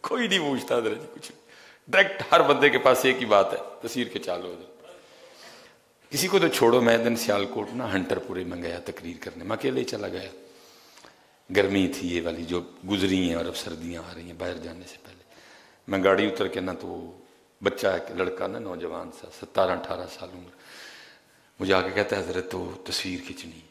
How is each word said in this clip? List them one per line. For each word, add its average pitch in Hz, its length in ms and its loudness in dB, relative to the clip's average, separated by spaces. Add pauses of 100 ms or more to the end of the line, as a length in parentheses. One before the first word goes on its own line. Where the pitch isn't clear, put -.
कोई 240 200 0
नहीं 185 120 2
पूछता 135 360 0
हज़रत 110 220 0
जी - 80 -12
कुछ। - 260 -16 (580)
Direct 190 320 4 (100)
हर 165 100 8
बंदे 139 280 6
के 131 80 2
पास 127 280 6
एक 127 100 6
ही 127 100 -2
बात 98 260 6
है, - 360 -8
"तस्वीर 120 200 -2
खिंचा - 280 -6
लो।" 90 360 -12 (1400)
किसी 143 160 0
को 190 120 4
तो 165 100 6
छोड़ो, 120 320 6
मैं 117 240 6
दिन 117 120 2
सियालकोट 101 540 -2
ना 120 160 -6
हंटरपुरे 92 580 -2
में 87 180 -8
गया 85 160 -6
तकरीर 85 400 -12
करने, 85 260 -12
मैं 110 120 -4
अकेले 131 280 -2
चला 104 240 -6
गया। - 220 -8 (1200)
गर्मी 98 360 4
थी - 200 -4
ये 87 120 -2
वाली 82 240 -6
जो 87 400 -6
गुजरी 95 440 2
है 85 80 -2
और 85 100 -4
अब 87 80 -8
सर्दियाँ 82 500 -10
आ 87 80 -14
रही 85 160 -16
हैं 85 100 -16
बाहर 87 200 -6
जाने 85 260 -14
से - 120 -18
पहले। - 280 -20 (640)
मैं 98 160 0
गाड़ी 98 220 6
उतर 98 220 -2
के - 120 -4
ना, 90 140 -6
तो 85 460 -12 (420)
बच्चा 98 340 0
एक 85 100 -6 (100)
लड़का 92 300 -4
ना, 95 120 -8
नौजवान 85 520 -8
सा, - 180 -20
सतारह 92 460 -2
अठारह 85 300 -8
साल 90 240 -14
उम्र, 87 240 -18 (1080)
मुझे 95 120 2
आके 92 180 4
कहता 101 260 0
है, 90 120 -4
"हज़रत 92 240 -4
तो 90 360 -8
तस्वीर 90 320 -4
खींचनी।" 82 500 -16